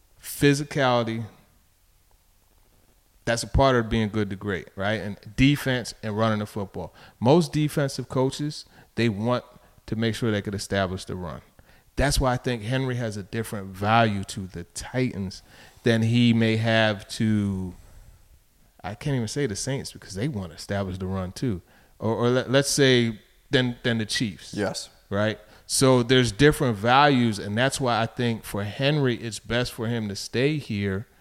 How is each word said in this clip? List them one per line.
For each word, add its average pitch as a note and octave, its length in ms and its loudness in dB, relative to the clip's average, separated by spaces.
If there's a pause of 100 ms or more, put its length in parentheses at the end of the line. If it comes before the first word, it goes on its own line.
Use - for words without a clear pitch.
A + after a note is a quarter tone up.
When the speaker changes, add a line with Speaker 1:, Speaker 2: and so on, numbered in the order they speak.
(200)
Speaker 1:
physicality, B2+ 1040 0 (2000)
that's A#2 200 -2
a - 20 -10
part C3 300 4
of A2+ 120 2
being A2 200 2
good G#2 220 -2
to G2+ 60 -8
great, F#2+ 380 -6
right? G2+ 260 -2
And G2 160 -8 (200)
defense C3 680 0
and G#2+ 140 -6
running A2 240 0
the G#2 60 -6
football. F#2+ 460 -10 (280)
Most D3 320 4
defensive C#3+ 560 -2
coaches, C3+ 560 -4 (320)
they A#2 120 2
want A2+ 360 -2 (420)
to - 80 -6
make A2+ 220 0
sure A2+ 160 0
they G2+ 100 0
could G#2 120 -6
establish G2 500 -2
the G2+ 100 -8
run. E2 280 -10 (520)
That's C#3 240 0
why C3 140 2
I B2 40 0
think A#2+ 260 -4
Henry C3 340 -2
has A2+ 200 -6
a G2+ 60 -8
different G#2 460 -8
value G#2 560 2
to F#2+ 220 -10
the F2 180 -10
Titans - 800 -6 (420)
than A2+ 180 4
he A#2+ 300 6
may A2+ 240 4
have A2 540 2
to, G2+ 640 0 (1080)
I G2+ 120 -8
can't C#3+ 220 -4
even A2+ 120 -2
say C#3+ 180 -2
the G#2 80 -4
Saints C3 380 -6
because - 220 -16
they G#2 120 -4
want G2 240 -6
to E2 60 -18
establish G2 420 -6
the F#2 80 -6
run F#2 260 -4
too. G#2 300 -4 (360)
Or, A2 160 -2
or A#2 160 0
let, B2 200 0
let's C3+ 200 2
say B2 480 4 (320)
than, B2+ 320 2
than A#2 160 0
the G#2+ 80 -2
Chiefs. - 480 -6
Speaker 2:
Yes. - 340 -4 (220)
Speaker 1:
Right? G#2 280 0 (280)
So C3 360 4
there's A#2+ 300 4
different C#3 440 4
values, B2 640 4
and G2+ 180 -4
that's C3 240 0
why A#2+ 200 0
I A2+ 60 0
think A#2 380 -2
for G2+ 200 -6
Henry, C3+ 520 0
it's A2+ 220 -8
best A#2+ 340 -2
for A2+ 140 -6
him A2+ 220 -2
to F#2+ 80 -6
stay C#3+ 400 -2
here G2+ 500 -4 (140)